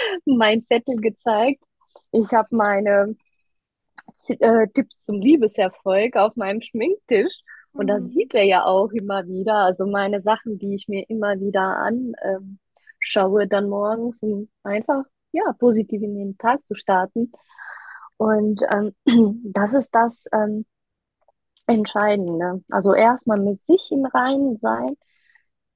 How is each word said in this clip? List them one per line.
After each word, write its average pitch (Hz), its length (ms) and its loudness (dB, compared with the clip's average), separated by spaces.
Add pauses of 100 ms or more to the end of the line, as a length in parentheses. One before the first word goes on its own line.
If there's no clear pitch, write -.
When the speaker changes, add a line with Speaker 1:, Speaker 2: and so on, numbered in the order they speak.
(260)
Speaker 1:
meinen 226 400 2
Zettel 240 320 0
gezeigt. 220 640 -2 (500)
Ich 214 220 0
hab 220 180 2
meine 202 600 2 (1040)
Z-, - 220 -6
äh, 226 340 4
Tipps - 280 -4
zum 208 180 -6
Liebeserfolg 214 960 2
auf 214 200 2
meinem 208 240 -4
Schminktisch. 254 720 -2 (440)
Und 202 120 -4
da 208 120 0
Speaker 2:
Mhm. - 0 -
Speaker 1:
sieht 269 340 -4
er 214 100 4
ja 185 200 4
auch 190 280 2
immer 196 340 -6
wieder, 190 300 -4
also 190 300 0
meine 202 340 -2
Sachen, 208 380 -2
die 202 160 -8
ich 196 140 -10
mir 196 200 -8
immer 202 320 -4
wieder 196 220 -2
an, 226 500 -4 (120)
ähm, 196 340 -8 (400)
schaue 202 500 0
dann 202 200 -2
morgens, 220 540 -6
um 214 260 -6 (160)
einfach, 226 400 -4 (280)
ja, 370 260 -2
positiv 220 440 0
in 208 140 -6
den 196 220 -8
Tag 247 280 0
zu 208 80 -10
starten. 202 580 -2 (840)
Und, 214 440 0 (100)
ähm, 208 220 -2 (120)
<clears throat> 233 480 4
das 208 200 0
ist 269 200 2
das, 233 380 2
ähm, 214 340 -2 (1000)
Entscheidende. 202 1040 0
Also 196 240 2
erstmal 220 460 4
mit 196 240 -2
sich - 280 2
im 277 120 0
Reinen 262 540 0
sein, 233 380 -2 (800)